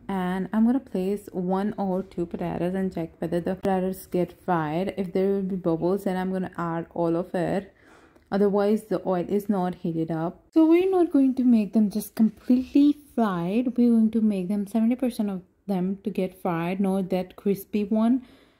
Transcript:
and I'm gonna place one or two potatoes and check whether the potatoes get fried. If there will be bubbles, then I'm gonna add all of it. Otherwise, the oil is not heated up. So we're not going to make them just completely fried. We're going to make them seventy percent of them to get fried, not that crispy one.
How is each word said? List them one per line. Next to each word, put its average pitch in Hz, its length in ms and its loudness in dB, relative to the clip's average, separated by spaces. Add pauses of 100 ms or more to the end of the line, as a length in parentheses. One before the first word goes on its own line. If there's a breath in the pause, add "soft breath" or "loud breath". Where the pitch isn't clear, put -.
and 185 460 -4
I'm 220 140 4
gonna 254 140 2
place 202 520 -4
one 190 460 -2
or 190 240 -2
two 175 240 -6
potatoes 175 480 -4
and 190 200 -4
check 165 240 -6
whether 175 220 -2
the 185 140 -4
potatoes 185 520 -2
get 175 380 -4
fried. 165 540 -2
If 185 140 -6
there 190 160 0
will 196 140 0
be 190 140 -4
bubbles, 175 480 -2
then 185 120 -2
I'm 185 140 -2
gonna 185 260 -4
add 170 380 -4
all 170 220 0
of 170 180 -4
it. 180 380 -2 (580 soft breath)
Otherwise, 202 520 2
the - 240 -4
oil 180 220 0
is 202 200 -2
not 180 280 -2
heated 160 340 -4
up. 165 320 -6 (100)
So 320 140 6
we're 349 240 4
not 349 220 2
going 269 240 4
to 254 80 0
make 220 280 4
them 220 160 4
just - 280 -6
completely 254 840 2 (160)
fried. 214 640 -2
We're 240 140 4
going 220 180 4
to 226 100 0
make 196 280 0
them 202 180 -2
seventy 226 300 0
percent 226 340 -2
of 185 120 -6 (240)
them 190 380 -2
to 208 60 -6
get 185 320 -4
fried, 175 380 -2
not 190 300 0
that 185 260 -4
crispy 202 480 -2
one. 226 420 2 (340 loud breath)